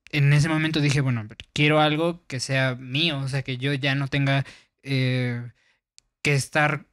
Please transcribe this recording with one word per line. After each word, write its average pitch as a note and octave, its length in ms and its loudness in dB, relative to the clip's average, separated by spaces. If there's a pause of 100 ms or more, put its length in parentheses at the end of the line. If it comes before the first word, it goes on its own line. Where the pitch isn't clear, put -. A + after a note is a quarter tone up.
(100)
en C#3+ 240 2
ese D3 160 4
momento D#3 300 0
dije, D3 200 2
bueno, A#2+ 260 -2 (280)
quiero D3+ 260 4
algo D#3+ 460 0
que C3 120 -8
sea C3 380 0
mío, C#3 420 -2
o C3+ 100 -4
sea, C3 140 -2
que C3 160 -6
yo C#3 160 -2
ya C3+ 200 -2
no C#3 140 -2
tenga... C#3 360 0 (380)
Eh, B2+ 680 -2 (720)
que C#3+ 120 2
estar, D3 580 0